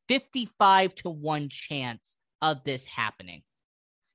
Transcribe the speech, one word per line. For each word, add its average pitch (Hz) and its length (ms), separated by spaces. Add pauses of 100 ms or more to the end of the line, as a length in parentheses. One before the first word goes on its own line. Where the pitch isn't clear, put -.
fifty-five 196 880
to - 140
one 147 380
chance 127 640 (260)
of 151 220
this 131 240
happening. 92 560 (720)